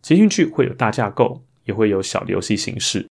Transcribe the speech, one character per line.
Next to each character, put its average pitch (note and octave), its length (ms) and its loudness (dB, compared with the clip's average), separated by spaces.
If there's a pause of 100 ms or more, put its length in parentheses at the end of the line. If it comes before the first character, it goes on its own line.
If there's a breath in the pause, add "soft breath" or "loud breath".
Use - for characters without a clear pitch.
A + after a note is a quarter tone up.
即 - 140 2
兴 G#3+ 120 6
剧 F#3 180 2
会 C#3+ 200 0
有 B2+ 80 -4
大 A2 180 0
架 A2 180 -2
构， A#2+ 340 -2 (200)
也 G2+ 100 -6
会 G#2+ 160 2
有 F#2+ 120 0
小 - 240 -4
的 - 60 -6
游 F#2+ 100 -2
戏 G#2 160 -2
形 - 220 -6
式。 - 340 -4